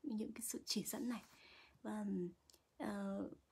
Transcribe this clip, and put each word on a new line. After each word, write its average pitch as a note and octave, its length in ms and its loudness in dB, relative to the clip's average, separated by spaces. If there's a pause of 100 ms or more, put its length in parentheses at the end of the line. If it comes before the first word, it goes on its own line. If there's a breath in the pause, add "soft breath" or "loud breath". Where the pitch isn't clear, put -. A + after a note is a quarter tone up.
những A3 300 0
cái A3 100 -8
sự - 240 -2
chỉ - 160 4
dẫn - 260 0
này. A3+ 140 0 (600 loud breath)
Và, G#3+ 240 0 (720)
ờ, G3+ 500 0 (240)